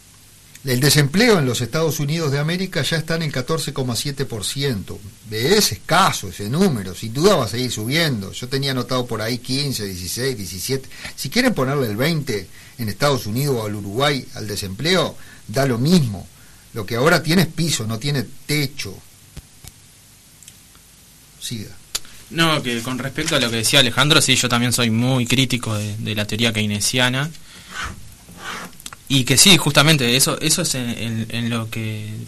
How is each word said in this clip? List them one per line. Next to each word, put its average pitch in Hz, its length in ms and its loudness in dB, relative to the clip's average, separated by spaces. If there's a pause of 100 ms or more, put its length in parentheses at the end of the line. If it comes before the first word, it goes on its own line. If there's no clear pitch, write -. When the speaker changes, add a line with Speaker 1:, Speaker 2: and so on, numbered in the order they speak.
(640)
Speaker 1:
el 127 160 0
desempleo 170 580 6
en 143 80 2
los 120 140 0
Estados 156 400 -2
Unidos 151 320 -2
de 143 60 0
América 175 440 -2
ya 165 140 -2
está 160 200 -2
en 165 60 -2
el 156 100 -4
catorce 151 400 -2
coma 127 240 -2
siete 139 280 -4
por 107 200 -6
ciento. 113 540 -4 (320)
Es 147 420 2
escaso 165 560 2
ese 101 200 -8
número, 123 460 0
sin 113 180 -8
duda 170 240 6
va 135 80 2
a 104 40 -2
seguir 120 220 -2
subiendo. 117 640 0
Yo 123 160 -10
tenía 139 220 -2
anotado 127 360 -2
por 113 140 -4
ahí 117 180 -2
quince, 131 460 -4
dieciséis, 98 520 -4
diecisiete. 95 520 -6 (280)
Si - 120 -8
quieren 247 240 2
ponerle 139 360 0
el 104 80 -4
veinte 127 520 -2 (300)
en 113 100 -4
Estados 104 380 0
Unidos 131 340 0
o 107 60 -4
al 104 80 -4
Uruguay 120 600 -2
al 107 140 -8
desempleo, 113 680 -2 (320)
da 135 180 2
lo 123 120 2
mismo. 123 480 4 (460)
Lo 107 140 -6
que 113 100 -4
ahora 156 260 4
tiene 170 200 4
es 143 60 2
piso, 151 380 -2
no 113 120 -4
tiene 139 260 -2 (220)
techo. 139 500 -4 (2500)
Siga. - 300 -10 (600)
Speaker 2:
No, 160 320 2
que 117 200 -4
con 127 160 -6
respecto 139 360 -4
a 139 60 2
lo 120 100 2
que 113 60 -2
decía 113 240 4
Alejandro, 135 400 4
sí, 131 160 4
yo 123 120 2
también 120 240 2
soy 120 180 2
muy 120 360 2
crítico 123 480 0
de, 104 220 -4
de 110 180 -6
la 104 120 -2
teoría 113 260 0
keynesiana. 123 760 0 (1800)
Y 135 160 4
que 131 120 2
sí, 190 200 8
justamente, 143 580 4
eso, 135 260 2
eso 156 220 0
es - 140 -2
en, 120 140 -4
en, 113 400 -4
en 117 200 -4
lo 113 200 -4
que 110 380 -6 (200)